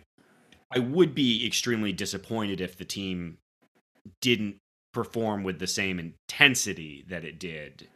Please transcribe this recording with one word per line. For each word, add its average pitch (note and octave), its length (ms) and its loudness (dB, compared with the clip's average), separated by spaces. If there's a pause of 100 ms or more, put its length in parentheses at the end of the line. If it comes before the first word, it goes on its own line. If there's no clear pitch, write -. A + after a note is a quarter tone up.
(760)
I B2+ 60 2
would C#3+ 340 4
be A#2+ 320 2
extremely G#2+ 460 0
disappointed G2 680 -4
if F2+ 160 -6
the F#2 80 -14
team F2+ 540 -6 (800)
didn't G#2+ 360 2 (360)
perform A2 520 -2
with F#2 140 -4
the F#2 80 -4
same F#2+ 320 -2
intensity E2+ 1120 2
that F2 160 -8
it D#2+ 140 -12
did D2+ 580 -12